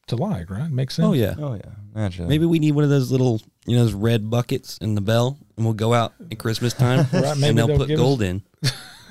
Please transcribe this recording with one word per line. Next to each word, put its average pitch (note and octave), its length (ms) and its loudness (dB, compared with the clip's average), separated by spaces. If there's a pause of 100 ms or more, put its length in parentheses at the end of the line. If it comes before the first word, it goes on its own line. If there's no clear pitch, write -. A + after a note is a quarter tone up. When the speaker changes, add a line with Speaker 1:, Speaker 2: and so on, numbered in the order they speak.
Speaker 1:
to A#2+ 80 -4
like, A2+ 340 -4
right? C3 200 -6
Makes C3 260 -4
sense? E3 100 2
Speaker 2:
Oh, E3+ 60 4
yeah. A2+ 260 2
Speaker 3:
Oh, C#3+ 160 -6
yeah. - 160 -12 (240)
Naturally. F#2 340 -4
Speaker 2:
Maybe D3+ 180 2
we E3 120 2
need D3+ 160 2
one D3 100 2
of C#3+ 60 2
those C3+ 220 2
little, B2+ 280 2 (260)
you A#2+ 100 2
know, A#2+ 80 6
those A2 100 2
red A2 360 0
buckets - 480 -4
in G#2+ 180 -2
the G#2 40 0
bell, A#2+ 380 0 (180)
and A2+ 80 -2
we'll A2+ 100 0
go A2 200 0
out A#2 180 0 (180)
at A2 80 -10
Christmas A#2 360 -2
time, C3 340 4
Speaker 1:
<laughs> - 40 -6
Right, C#3+ 240 0
maybe C#3 140 2
Speaker 2:
and A2+ 80 2
they'll A2+ 100 4
Speaker 1:
they'll D3 100 2
Speaker 2:
put B2+ 100 0
Speaker 1:
give D3+ 120 0
us - 40 2
Speaker 2:
gold C3 180 2
in. F#2 200 -2 (680)